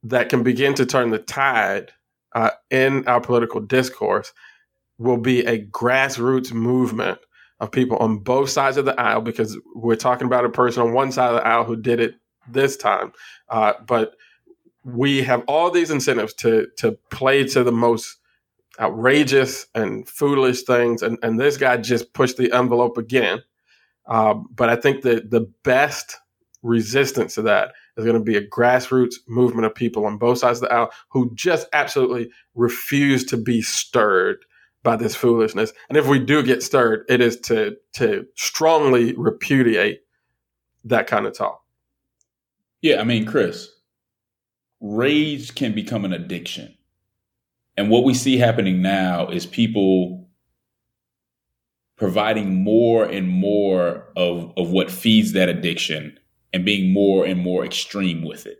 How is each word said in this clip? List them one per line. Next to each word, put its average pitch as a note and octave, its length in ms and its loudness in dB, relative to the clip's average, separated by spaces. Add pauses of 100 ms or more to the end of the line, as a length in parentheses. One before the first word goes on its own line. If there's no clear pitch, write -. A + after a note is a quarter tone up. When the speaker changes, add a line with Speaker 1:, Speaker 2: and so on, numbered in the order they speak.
Speaker 1:
that A#2+ 260 0
can B2+ 140 0
begin B2+ 320 2
to C3 100 2
turn B2 240 0
the A2 100 -2
tide, A2 720 -2 (420)
uh, A2+ 180 0 (180)
in C3 380 0
our A#2+ 140 2
political A#2 380 -2
discourse G#2+ 760 -2 (640)
will A#2+ 200 0
be B2 280 0
a A#2 200 -2
grassroots B2+ 880 -2
movement A#2 680 -2 (400)
of G#2+ 120 -6
people B2 260 0
on A2+ 200 0
both B2+ 320 -2
sides C#3 280 0
of C3+ 80 0
the C3 140 -2
aisle, A2 220 0
because A2+ 360 -6 (180)
we're A#2 200 0
talking B2+ 320 -2
about B2 180 2
a A#2+ 40 2
person A#2+ 320 0
on A#2 120 2
one C3+ 180 0
side B2+ 180 0
of A#2 60 0
the A#2 100 0
aisle A#2 200 2
who A#2 100 -6
did A#2 240 -2
it A#2 160 -2 (320)
this C3+ 300 0
time. G2+ 340 -2 (380)
Uh, G#2+ 240 2 (120)
but A2 300 -2 (720)
we C3+ 360 0
have B2 260 0
all D#3+ 220 2
these E3+ 220 0
incentives B2+ 420 -4
to, A2+ 340 0 (100)
to A2 200 -2 (140)
play C3+ 320 2
to C3 200 0
the A#2+ 80 2
most A#2 460 0 (600)
outrageous C3 960 0
and G#2+ 320 -4
foolish C3+ 560 0
things. A#2+ 380 0
And, A2+ 200 -4
and A2+ 160 -2
this C#3 200 2
guy C3 180 2
just A#2 380 -4
pushed B2+ 240 0
the B2+ 160 0
envelope B2 440 2
again. A2+ 460 -2 (640)
Uh, A2 300 2 (160)
but A#2+ 180 0
I A#2 80 2
think C#3 240 0
that A2+ 300 0
the A2+ 100 2 (220)
best C#3 540 0 (460)
resistance A#2 720 0
to A2 60 -4
that G2+ 320 0 (240)
is A2 80 -6
gonna A2+ 160 2
be G#2+ 160 0
a G2+ 100 -4
grassroots B2 680 2 (120)
movement A#2 380 0
of G#2+ 100 -2
people A2 300 -2
on G#2 120 -4
both A#2+ 200 0
sides B2 240 0
of B2 80 -4
the - 40 0
aisle A#2 180 0 (180)
who B2+ 260 0
just E3+ 380 -2
absolutely B2+ 580 -2 (240)
refuse C3 720 0
to C3 120 -4
be A2+ 240 -2
stirred G2+ 760 0 (440)
by A#2 140 2
this A2 180 -4
foolishness. A2 600 0 (160)
And C3+ 80 2
if C#3 100 2
we C#3 120 4
do C#3+ 220 2
get B2 220 2
stirred, A2+ 460 2
it B2+ 100 4
is A#2+ 220 2
to, G#2+ 340 -2 (200)
to G#2 300 -2 (100)
strongly D3 840 2
repudiate A2+ 840 0 (840)
that A2 200 0
kind G2+ 200 -2
of - 120 -8
talk. - 240 -6 (1200)
Speaker 2:
Yeah, C#3+ 200 2
I - 20 -4
mean, A2+ 220 0
Chris, - 420 -2 (1120)
rage C3+ 720 -2
can A#2 220 -4
become G#2+ 300 -6
an F#2 80 -4
addiction. E2+ 600 -10 (1040)
And G2+ 140 0
what A#2+ 160 6
we C3+ 80 4
see B2+ 240 0
happening A2+ 440 2
now F#2 460 0
is F2 180 -8
people F#2+ 840 0 (1700)
providing G2+ 640 0
more A2+ 400 4
and F#2+ 240 -4
more F#2+ 880 0
of, F2 400 -2
of F2 140 -2
what F2+ 200 0
feeds A2 440 2
that F#2 160 2
addiction D#2+ 680 -6 (360)
and F#2 100 -4
being F#2+ 300 0
more G2 320 4
and F#2 160 -2
more F2+ 240 -2
extreme F2+ 580 -6
with - 220 -12
it. G1+ 140 -18